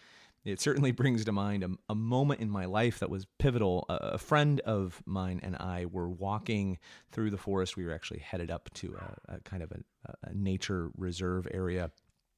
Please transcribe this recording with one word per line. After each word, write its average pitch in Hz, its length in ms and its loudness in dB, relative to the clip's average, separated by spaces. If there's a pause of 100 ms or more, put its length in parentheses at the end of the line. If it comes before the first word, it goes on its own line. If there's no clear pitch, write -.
(420)
it 101 160 -2
certainly 139 340 4
<laughs> - 0 -
brings 123 340 4
to 110 60 2
mind 101 300 2
a, 90 60 -2 (220)
a 107 40 0
moment 123 460 2
in 110 80 0
my 101 160 -2
life 110 360 2
that 92 100 -2
was 95 160 -4 (120)
pivotal. 107 520 4
A, 90 40 0 (200)
a - 40 -2
friend 147 420 4
of 98 440 -2
mine 92 380 -2
and 95 140 -4
I 90 280 -4
were 87 240 -4
walking 98 720 0 (340)
through 110 160 0
the 101 80 0
forest. 95 400 -2
We 92 80 -4
were 82 80 -4
actually 78 280 -8
headed 87 300 -6
up - 240 -6
to - 240 -8
a, - 360 -12
a - 60 -10
kind 92 220 -8
of 80 100 -8
a, 85 80 -10 (420)
a - 120 -8
nature 95 640 0
reserve 90 540 -2
area. 90 400 0 (480)